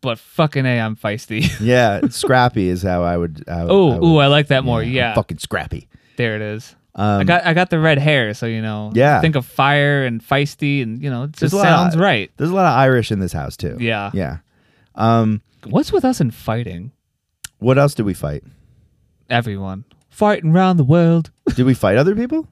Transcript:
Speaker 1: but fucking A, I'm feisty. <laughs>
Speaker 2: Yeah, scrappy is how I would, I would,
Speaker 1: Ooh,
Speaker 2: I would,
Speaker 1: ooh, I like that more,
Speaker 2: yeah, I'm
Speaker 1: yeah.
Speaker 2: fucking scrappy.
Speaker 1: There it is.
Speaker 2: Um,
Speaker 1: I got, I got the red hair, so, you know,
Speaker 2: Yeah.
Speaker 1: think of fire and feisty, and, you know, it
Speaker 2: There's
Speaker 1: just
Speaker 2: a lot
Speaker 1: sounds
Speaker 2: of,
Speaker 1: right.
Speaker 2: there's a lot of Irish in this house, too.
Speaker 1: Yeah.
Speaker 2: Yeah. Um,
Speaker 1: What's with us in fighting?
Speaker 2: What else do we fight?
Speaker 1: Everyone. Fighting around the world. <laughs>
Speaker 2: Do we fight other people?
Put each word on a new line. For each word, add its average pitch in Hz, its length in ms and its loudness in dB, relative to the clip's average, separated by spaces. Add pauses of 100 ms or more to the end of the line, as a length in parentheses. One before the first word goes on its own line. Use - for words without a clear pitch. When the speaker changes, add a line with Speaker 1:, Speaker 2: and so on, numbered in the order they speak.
Speaker 1:
but 120 180 -6
fucking 147 460 -2
A, 123 160 0
I'm 110 160 -4
feisty. 110 520 -4 (100)
<laughs> 104 60 -2
Speaker 2:
Yeah, 120 440 2
scrappy 123 580 0
is 90 160 -2
how 90 200 0
I 87 120 0
would, 85 320 -6
I 85 160 -6
would, 87 80 0
Speaker 1:
Ooh, 185 200 4
Speaker 2:
I 117 60 0
would, 175 100 0
Speaker 1:
ooh, 160 100 6
I 143 100 4
like 143 200 2
that 131 180 0
more, 117 180 0
Speaker 2:
yeah, 117 60 -4
I'm 127 60 -4
Speaker 1:
yeah. 120 200 0
Speaker 2:
fucking 98 220 -2
scrappy. 78 500 -8 (300)
Speaker 1:
There 113 180 -2
it 107 60 -8
is. 107 340 -10 (200)
Speaker 2:
Um, 101 260 0
Speaker 1:
I - 20 2
got, 175 200 2
I 170 120 0
got 180 160 0
the 165 80 0
red 156 180 2
hair, 135 380 0
so, - 100 -8
you 113 160 -4
know, 107 320 -8
Speaker 2:
Yeah. 135 260 4
Speaker 1:
think 160 160 0
of 127 120 -4
fire 143 580 0
and 117 180 -6
feisty, 143 600 -2
and, 113 180 -8
you 143 80 -8
know, 123 140 -6
it 147 140 -10
Speaker 2:
There's 156 140 0
Speaker 1:
just - 20 -2
Speaker 2:
a 196 40 0
lot 202 60 2
Speaker 1:
sounds 170 320 2
Speaker 2:
of, 165 60 2
Speaker 1:
right. 139 360 0
Speaker 2:
there's 156 140 -2
a - 20 -4
lot 185 180 2
of 120 60 2
Irish 127 340 2
in 104 80 -2
this 92 140 -4
house, 71 240 -8
too. 76 220 -8
Speaker 1:
Yeah. 107 340 -4
Speaker 2:
Yeah. 78 240 -6 (560)
Um, 110 480 0 (240)
Speaker 1:
What's - 260 -2
with 392 140 0
us 254 160 0
in 131 80 0
fighting? 110 640 -8 (680)
Speaker 2:
What 127 220 2
else 143 160 2
do 117 80 -4
we 98 100 -2
fight? 73 300 -8 (840)
Speaker 1:
Everyone. 101 580 -6 (240)
Fighting 208 420 0
around 185 260 4
the 156 60 4
world. 165 480 2 (120)
<laughs> - 120 -2
Speaker 2:
Do 127 100 2
we 131 80 4
fight 107 240 2
other 165 160 2
people? 254 380 -4